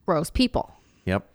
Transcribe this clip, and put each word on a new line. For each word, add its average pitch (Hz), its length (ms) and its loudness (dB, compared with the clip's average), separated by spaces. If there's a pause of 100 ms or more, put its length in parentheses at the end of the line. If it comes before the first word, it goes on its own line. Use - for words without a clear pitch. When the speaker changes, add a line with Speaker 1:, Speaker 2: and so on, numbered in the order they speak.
Speaker 1:
Gross 165 240 0
people. - 420 0 (340)
Speaker 2:
Yep. 92 280 0